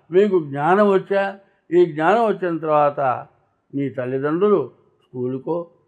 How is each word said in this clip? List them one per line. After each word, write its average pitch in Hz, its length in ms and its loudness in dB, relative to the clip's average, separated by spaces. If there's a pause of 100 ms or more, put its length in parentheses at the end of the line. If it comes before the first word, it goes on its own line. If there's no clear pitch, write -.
(100)
మీకు 185 340 2
జ్ఞానం 165 460 2
వచ్చా. 196 500 -2 (300)
ఈ 170 220 4
జ్ఞానం 185 340 2
వచ్చిన 180 320 -4
తర్వాత 143 680 0 (480)
మీ 139 160 -4
తల్లిదండ్రులు 139 840 -2 (300)
స్కూలుకో 135 680 -8 (180)